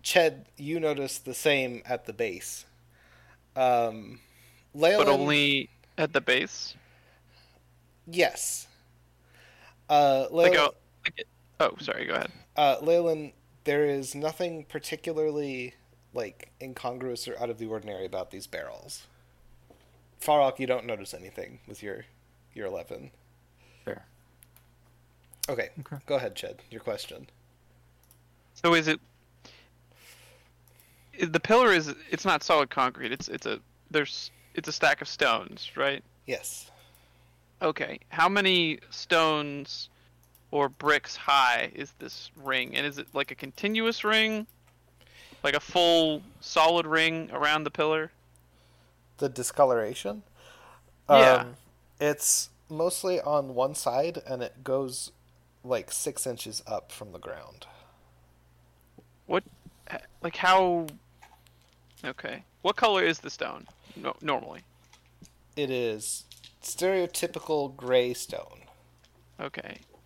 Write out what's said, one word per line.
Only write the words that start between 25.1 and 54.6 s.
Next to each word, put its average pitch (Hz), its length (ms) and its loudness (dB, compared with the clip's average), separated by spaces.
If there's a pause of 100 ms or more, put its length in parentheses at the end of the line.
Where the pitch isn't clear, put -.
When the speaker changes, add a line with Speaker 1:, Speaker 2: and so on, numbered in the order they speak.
Speaker 1:
Okay, 117 220 -6 (120)
Speaker 3:
Okay. 143 160 -14 (100)
Speaker 1:
go 143 80 -2
ahead, 123 180 -4
Ched. - 280 -14 (100)
Your 110 100 -16
question. 80 460 -10 (1300)
Speaker 2:
So 170 200 4
is 160 120 4
it, 156 120 0 (2250)
is 175 180 -2
the 165 80 4
pillar 226 320 6
is, 156 220 4 (180)
it's - 140 -4
not 175 180 2
solid 147 260 4
concrete. 127 420 0
It's, - 160 -8
it's - 180 -10
a, 107 140 -4 (320)
there's, - 400 -2 (240)
it's 160 120 -8
a 156 40 -8
stack 147 300 2
of 143 60 -10
stones, 113 680 -2
right? 139 280 -2 (220)
Speaker 1:
Yes. - 460 -10 (880)
Speaker 2:
Okay. 156 380 -4 (100)
How 165 200 2
many 185 500 2 (100)
stones 151 1000 -2 (640)
or 143 180 2
bricks 147 460 0
high 123 600 2
is - 240 -12
this - 380 -16
ring? 131 380 -4
And 139 100 -2
is 143 120 -6
it, - 160 -12
like, 139 180 -4
a 127 40 -14
continuous 220 680 -4
ring? 220 440 0 (960)
Like 143 120 2
a 147 40 2
full 165 640 4 (180)
solid 165 480 2
ring 160 460 0
around 147 300 2
the 147 80 -6
pillar? 156 400 -2 (1080)
Speaker 1:
The 139 120 -2
discoloration? 127 920 0 (840)
Speaker 2:
Yeah. 131 240 10
Speaker 1:
Um, 123 200 0 (460)
it's - 500 0 (200)
mostly 180 520 -2
on 143 320 -2
one 131 220 0
side, 143 500 -2
and 127 160 -8
it 127 220 -12